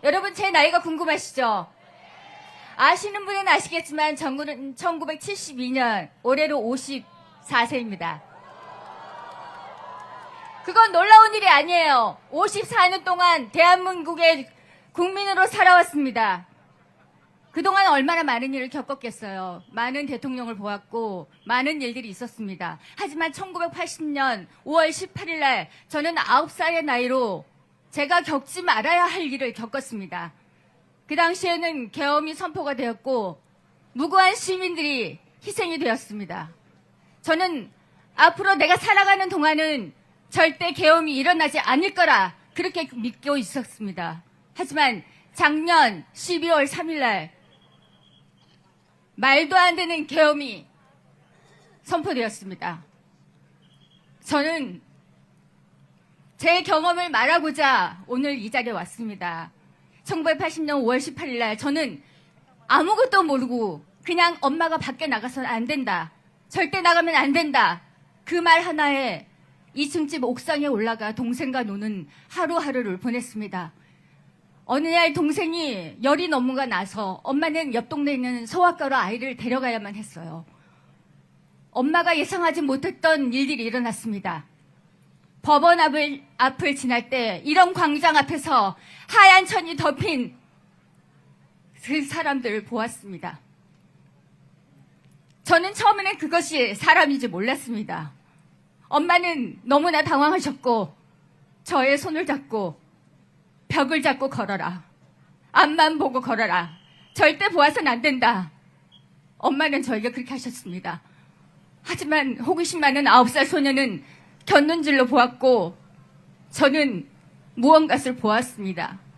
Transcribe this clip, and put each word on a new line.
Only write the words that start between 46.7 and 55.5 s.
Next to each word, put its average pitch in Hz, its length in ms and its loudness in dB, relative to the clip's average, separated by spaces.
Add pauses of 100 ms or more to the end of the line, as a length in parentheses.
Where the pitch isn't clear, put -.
날 196 360 -2 (1800)
말도 277 380 4
안 359 200 6
되는 330 300 -4
계엄이 285 600 0 (1160)
선포되었습니다. 214 1000 -6 (1400)
저는 294 580 -4 (1500)